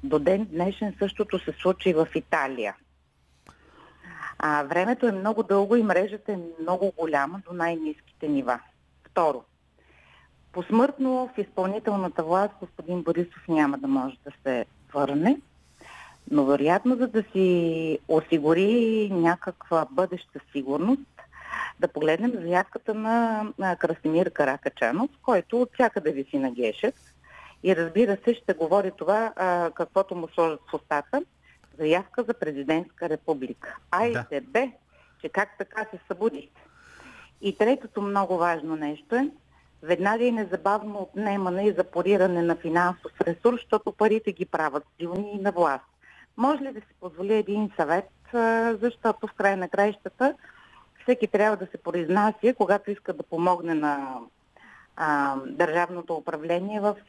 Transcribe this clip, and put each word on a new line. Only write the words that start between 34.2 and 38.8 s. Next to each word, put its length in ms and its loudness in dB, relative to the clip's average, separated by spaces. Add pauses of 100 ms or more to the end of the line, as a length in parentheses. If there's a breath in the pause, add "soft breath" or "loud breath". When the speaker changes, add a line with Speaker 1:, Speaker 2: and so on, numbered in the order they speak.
Speaker 2:
Да. 100 -4
Speaker 1:
бе, 300 -2 (500 soft breath)
че 80 -8
как 280 -2
така 340 -8
се 160 -14
събудихте. 540 -6 (800 loud breath)
И 160 -4
третото 440 0
много 360 0
важно 380 0
нещо 400 -6